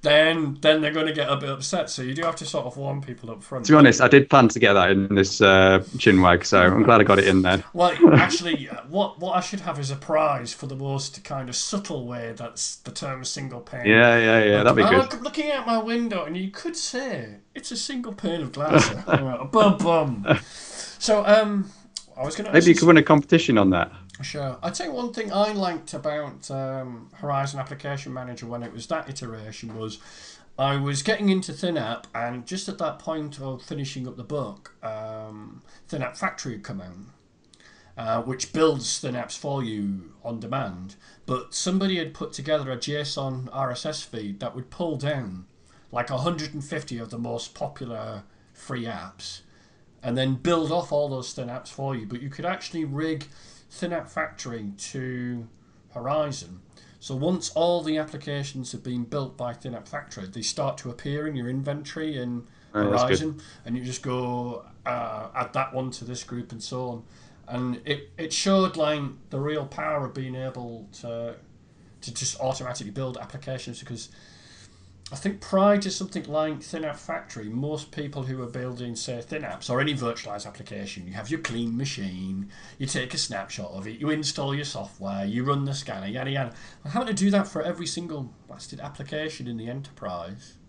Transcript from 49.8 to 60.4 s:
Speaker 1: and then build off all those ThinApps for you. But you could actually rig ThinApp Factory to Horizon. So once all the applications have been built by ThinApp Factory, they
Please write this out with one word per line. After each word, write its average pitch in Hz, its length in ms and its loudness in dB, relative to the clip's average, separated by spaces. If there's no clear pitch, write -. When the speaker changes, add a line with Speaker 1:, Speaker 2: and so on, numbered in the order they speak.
Speaker 1:
and 120 120 -2
then 131 200 0
build 165 360 0
off 170 200 -2
all 147 180 0
those 131 240 -8
ThinApps 123 360 -10
for 135 260 -6
you. 110 100 -8
But 120 160 -10
you 139 80 -10
could 151 160 -10
actually 175 400 -6
rig 147 420 -6
ThinApp 170 380 -8
Factory 117 680 -10
to 123 680 -8
Horizon. 127 680 -4
So - 160 -10
once 165 360 -2
all 170 300 2
the 156 160 -2
applications 143 760 -6
have 127 100 -12
been 123 220 -4
built 135 320 -6
by 123 160 -6
ThinApp 117 340 -12
Factory, 107 400 -12
they 104 140 -12